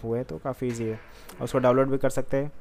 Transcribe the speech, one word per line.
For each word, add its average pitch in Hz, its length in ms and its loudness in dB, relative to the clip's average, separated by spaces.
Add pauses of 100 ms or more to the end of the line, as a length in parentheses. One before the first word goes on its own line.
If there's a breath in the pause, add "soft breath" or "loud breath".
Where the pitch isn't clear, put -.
हुए, 117 200 -2
तो 156 140 -10
काफ़ी 127 300 -6
ईजी 117 160 -4
है। 110 160 -4 (380 loud breath)
और 123 60 -6
उसको 131 140 0
डाउनलोड 127 300 6
भी 135 100 0
कर 131 120 2
सकते - 260 0
हैं 147 240 -2